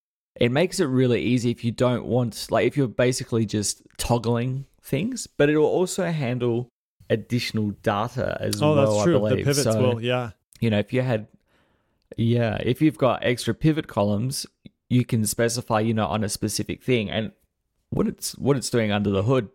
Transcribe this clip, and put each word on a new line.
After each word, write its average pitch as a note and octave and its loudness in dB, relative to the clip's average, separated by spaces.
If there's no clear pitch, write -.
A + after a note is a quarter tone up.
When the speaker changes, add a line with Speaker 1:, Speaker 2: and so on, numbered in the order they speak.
Speaker 1:
it A#2+ 4
makes E3+ 0
it E3+ 2
really B2+ 4
easy A#2 2
if A#2 -6
you A#2 0
don't B2 0
want, A2+ -2
like, G#2 4
if C3 0
you're C3+ 2
basically B2 0
just G#2 -4
toggling A#2+ -2
things, G#3+ -4
but - 2
it D3+ 4
will D3+ 4
also F3 0
handle B2 -2
additional A2 -4
data G#2+ -2
as G#2 -4
Speaker 2:
Oh, D3+ 4
Speaker 1:
well, A2 2
Speaker 2:
that's G#2 2
true. E3+ 4
Speaker 1:
I - 4
believe. G#2+ 0
Speaker 2:
The A2+ -2
pivots C#3+ 0
Speaker 1:
So, A2 2
Speaker 2:
will, A2+ -8
yeah. B2 -2
Speaker 1:
you A#2 2
know, G#2 2
if G2+ -4
you B2+ 0
had, A2+ -2
yeah, A#2 0
if A#2+ 0
you've D3+ 2
got A#2+ 0
extra A#2+ 0
pivot D#3 0
columns, G#2 -2
you B2 4
can A2 0
specify, A#2 0
you A2+ 0
know, G#2+ 0
on G#2 -2
a G2+ -4
specific - -4
thing. A2+ 0
And G2+ -4
what - 0
it's, - -8
what C3+ 2
it's A2+ -6
doing A2 0
under G#2 0
the G2 2
hood, A#2+ 0